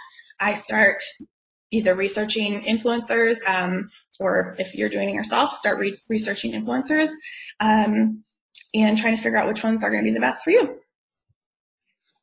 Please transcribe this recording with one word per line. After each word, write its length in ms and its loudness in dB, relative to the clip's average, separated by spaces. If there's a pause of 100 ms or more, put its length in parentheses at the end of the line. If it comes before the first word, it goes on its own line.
(400)
I 140 0
start 480 2 (720)
either 220 2
researching 680 -2
influencers, 760 0 (100)
um, 420 -2 (300)
or 380 0
if 160 -6
you're 160 -2
doing 200 -2
it 40 -4
yourself, 400 0
start 240 -2
re-, 180 -2 (140)
researching 440 -4
influencers, 560 0 (500)
um, 640 2 (500)
and 240 4
trying 180 0
to 60 -4
figure 160 0
out 100 2
which 160 -4
ones 200 0
are 80 0
gonna 120 2
be 100 2
the 60 0
best 240 0
for 80 2
you. 280 4 (1400)